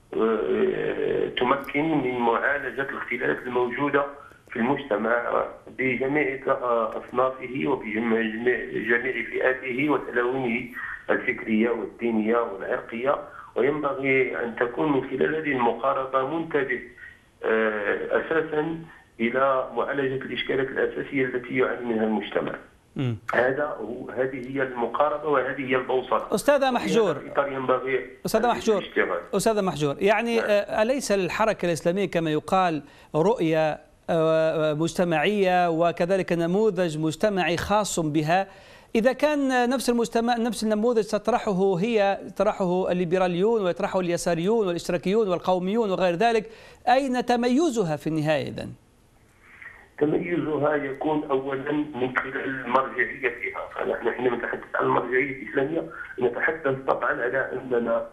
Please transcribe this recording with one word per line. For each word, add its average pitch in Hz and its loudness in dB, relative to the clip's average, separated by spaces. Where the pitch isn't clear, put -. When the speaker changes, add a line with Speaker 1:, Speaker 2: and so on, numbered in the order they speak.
Speaker 1:
آه، 104 0
تمكن 139 0
من 131 0
معالجة 120 0
الاختلافات 127 -4
الموجودة 123 0
في - -4
المجتمع 113 0
بجميع 131 0
أصنافه 123 -2
وبجميع، 113 0
جميع 117 -2
فئاته 127 0
وتلوينه 123 -2
الفكرية 113 0
والدينية 110 0
والعرقية. 120 -2
وينبغي 135 0
أن 117 -4
تكون 147 0
من 131 2
خلال 135 0
هذه 151 -2
المقاربة 131 0
منتبه، 135 -2
آه، 107 0
أساسا 156 0
إلى 127 2
معالجة 131 -2
الإشكالات 127 -2
الأساسية - -2
التي 127 -4
يعاني 117 0
منها 110 0
المجتمع. 104 -2
Speaker 2:
مم. 123 -2
Speaker 1:
هذا 135 2
هو، 123 -8
هذه 131 -4
هي 135 0
المقاربة 147 -2
وهذه 135 0
هي 131 2
البوصلة. 127 0
Speaker 2:
أستاذ 269 4
Speaker 1:
وفي 262 2
Speaker 2:
محجور. 214 2
Speaker 1:
هذا 135 -2
الإطار 139 -2
ينبغي 127 0
Speaker 2:
أستاذ 220 2
محجور. 220 2
Speaker 1:
الاشتغال. 98 0
Speaker 2:
أستاذ 208 2
محجور، 143 0
يعني، 220 2
Speaker 1:
نعم. 214 0
Speaker 2:
آه، 208 2
أليس 240 0
للحركة 202 0
الإسلامية 175 0
كما 160 0
يقال 160 2
رؤية، 160 2
آه، 160 2
مجتمعية 175 2
وكذلك 170 2
نموذج 175 2
مجتمعي 170 0
خاص 202 0
بها؟ 165 2
إذا 233 4
كان 262 2
نفس 254 0
المجتمع، 233 2
نفس 220 -2
النموذج 214 2
تطرحه 202 2
هي، 196 2
تطرحه 185 2
الليبراليون 185 2
ويطرحه 190 0
اليساريون 175 0
والاشتراكيون 180 0
والقوميون 185 0
وغير 180 2
ذلك، 226 2
أين 247 4
تميزها 240 2
في 147 -4
النهاية 151 0
إذن؟ 120 -8
Speaker 1:
تميزها 151 0
يكون 143 -2
أولا 135 -4
من 127 -2
خلال 131 -6
مرجعيتها، 120 -2
فنحن 110 -2
حينما 120 0
نتحدث 113 -6
عن - 0
المرجعية 131 0
الإسلامية 151 -2
نتحدث 135 0
طبعا 123 0
على 131 -2
أننا 117 -2